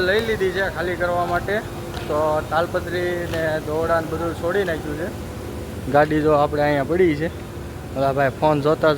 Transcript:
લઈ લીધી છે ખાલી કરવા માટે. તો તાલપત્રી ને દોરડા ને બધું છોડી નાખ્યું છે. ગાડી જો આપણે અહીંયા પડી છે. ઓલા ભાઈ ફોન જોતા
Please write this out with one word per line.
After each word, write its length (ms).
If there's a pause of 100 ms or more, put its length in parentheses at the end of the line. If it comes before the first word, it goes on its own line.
લઈ 200
લીધી 300
છે 180
ખાલી 240
કરવા 300
માટે. 260 (540)
તો 80 (320)
તાલપત્રી 600 (220)
ને 100 (280)
દોરડા 340
ને 80
બધું 300
છોડી 260
નાખ્યું 320
છે. 80 (880)
ગાડી 300
જો 160
આપણે 240
અહીંયા 260
પડી 300
છે. 60 (680)
ઓલા 220
ભાઈ 200
ફોન 300
જોતા 300